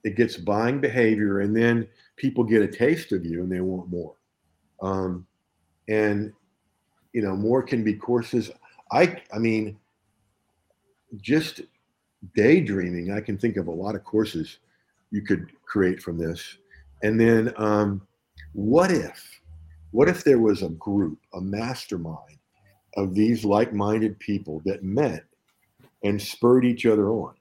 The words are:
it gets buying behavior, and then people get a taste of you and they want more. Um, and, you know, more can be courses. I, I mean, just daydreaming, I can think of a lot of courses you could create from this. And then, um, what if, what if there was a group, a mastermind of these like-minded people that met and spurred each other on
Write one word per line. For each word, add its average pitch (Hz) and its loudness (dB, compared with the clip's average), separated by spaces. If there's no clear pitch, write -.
it 101 -4
gets 113 2
buying 110 -2
behavior, 107 2
and 104 0
then 117 2
people 131 -2
get 107 4
a 92 0
taste 156 0
of 87 -4
you 85 -6
and 92 -6
they 92 -2
want 92 -6
more. 85 -8
Um, 92 -4
and, 107 0
you 120 -2
know, 95 -2
more 113 0
can 123 -2
be 107 0
courses. 117 -2
I, 160 2
I 107 -6
mean, 110 0
just 147 -2
daydreaming, 98 4
I 104 -4
can 104 -6
think 113 0
of 82 -4
a 85 -6
lot 95 -6
of 90 -10
courses 104 -2
you 104 -4
could 82 -2
create 92 0
from 85 -8
this. 82 -8
And 107 0
then, 113 4
um, 104 0
what 143 2
if, - -6
what 135 4
if 180 -2
there 135 6
was 107 2
a 85 -4
group, 92 -4
a 90 -10
mastermind 98 -8
of 95 -2
these 110 2
like-minded 104 0
people 80 -6
that 95 -4
met 101 -2
and 101 -2
spurred 123 4
each 120 0
other 107 4
on 95 -4